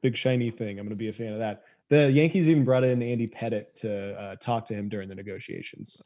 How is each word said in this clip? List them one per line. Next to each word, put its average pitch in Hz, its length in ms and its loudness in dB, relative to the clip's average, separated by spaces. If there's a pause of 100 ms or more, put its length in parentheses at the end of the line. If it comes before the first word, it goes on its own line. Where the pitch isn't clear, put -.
big 123 160 0
shiny 123 340 0
thing. 107 260 -8
I'm 101 80 -10
gonna 104 120 -8
be 110 100 -6
a 107 60 -6
fan 113 180 -8
of 107 80 -6
that." 107 240 -6 (240)
The 143 240 6
Yankees 160 380 4
even 147 160 6
brought 127 180 4
in 123 180 2
Andy 117 280 -2
Pettitte 110 460 -6
to, 101 440 -8
uh, 98 220 -12
talk 120 240 -2
to - 80 -8
him 104 160 -6
during 98 180 -8
the 95 80 -14
negotiations. - 920 -12